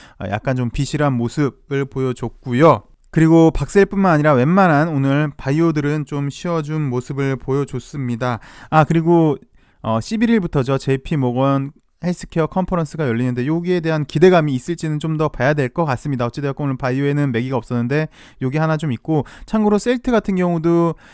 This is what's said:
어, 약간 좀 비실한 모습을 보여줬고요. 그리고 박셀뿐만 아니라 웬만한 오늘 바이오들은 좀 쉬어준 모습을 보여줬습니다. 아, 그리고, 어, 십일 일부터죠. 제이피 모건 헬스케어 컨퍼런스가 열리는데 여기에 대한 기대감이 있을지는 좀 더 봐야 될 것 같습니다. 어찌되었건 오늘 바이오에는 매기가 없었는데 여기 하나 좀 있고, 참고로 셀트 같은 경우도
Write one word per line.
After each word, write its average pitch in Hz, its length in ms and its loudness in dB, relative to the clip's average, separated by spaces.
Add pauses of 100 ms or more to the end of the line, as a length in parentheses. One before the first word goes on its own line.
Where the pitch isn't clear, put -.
(180)
어, 95 120 -8
약간 127 260 -2
좀 123 140 -2
비실한 143 420 -2
모습을 135 720 -2
보여줬고요. 127 1000 0 (260)
그리고 160 400 6
박셀뿐만 190 600 2
아니라 151 220 4
웬만한 160 560 4
오늘 143 480 0
바이오들은 151 680 -2
좀 143 240 -6
쉬어준 156 580 -4
모습을 135 480 -4
보여줬습니다. 127 1040 -4 (320)
아, 156 140 4
그리고, 165 520 2 (460)
어, 135 180 -2
십일 220 300 -2
일부터죠. 151 480 0
제이피 135 400 -2
모건 135 540 0 (300)
헬스케어 170 460 -4
컨퍼런스가 165 600 -2
열리는데 123 380 -2
여기에 175 340 -2
대한 156 240 -2
기대감이 160 480 4
있을지는 156 460 -4
좀 160 180 -4
더 151 120 0
봐야 139 260 0
될 135 160 -2
것 170 160 -4
같습니다. 127 400 -4
어찌되었건 143 380 -6
오늘 135 120 -2
바이오에는 139 560 -2
매기가 127 240 -2
없었는데 123 520 -2 (340)
여기 131 160 -2
하나 160 180 0
좀 151 160 -4
있고, 147 320 -2 (220)
참고로 208 320 2
셀트 247 320 -2
같은 208 260 0
경우도 170 600 2 (180)